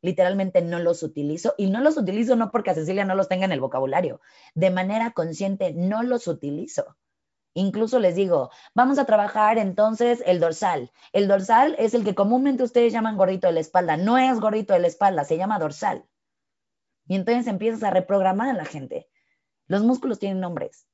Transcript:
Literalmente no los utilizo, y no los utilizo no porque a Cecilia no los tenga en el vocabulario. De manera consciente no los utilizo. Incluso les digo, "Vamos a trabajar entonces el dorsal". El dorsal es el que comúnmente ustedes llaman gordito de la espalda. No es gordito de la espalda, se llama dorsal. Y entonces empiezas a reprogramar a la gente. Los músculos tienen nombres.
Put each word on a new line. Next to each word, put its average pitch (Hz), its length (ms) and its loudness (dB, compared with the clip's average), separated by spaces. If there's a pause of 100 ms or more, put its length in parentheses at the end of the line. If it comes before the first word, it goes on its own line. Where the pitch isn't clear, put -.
Literalmente 185 580 0
no 170 160 -4
los 170 240 -2
utilizo, 151 560 -4
y 190 140 0
no 226 100 -2
los 311 160 2
utilizo 220 380 0
no 226 160 0
porque 226 180 -2
a 175 60 0
Cecilia 185 280 -2
no 190 120 -2
los 190 120 0
tenga 190 180 -2
en 190 60 -2
el 135 100 -2
vocabulario. 135 600 -4 (320)
De 185 160 2
manera 202 420 -2
consciente 185 640 -4
no 190 300 -2
los 247 240 -4
utilizo. 147 680 -8 (600)
Incluso 208 420 -2
les 185 160 2
digo, 175 380 0 (240)
"Vamos 262 240 2
a 277 60 2
trabajar 214 520 2
entonces 220 680 0
el 180 120 2
dorsal". 165 520 -2 (200)
El 202 160 2
dorsal 220 520 4
es 226 160 0
el 226 80 2
que 196 100 -2
comúnmente 254 480 2
ustedes 233 320 2
llaman 220 240 -2
gordito 190 300 2
de 170 60 2
la 160 80 0
espalda. 160 360 0
No 220 220 2
es 254 200 2
gordito 214 360 2
de 175 40 8
la 175 60 2
espalda, 175 380 2
se 160 140 0
llama 202 200 -2
dorsal. 160 480 -4 (1040)
Y 185 80 -2
entonces 233 320 -2
empiezas 220 340 -4
a 214 80 -2
reprogramar 190 600 0
a 262 40 -2
la 170 120 -6
gente. - 440 -12 (560)
Los 196 160 0
músculos 247 380 0
tienen 196 200 -4
nombres. - 540 -8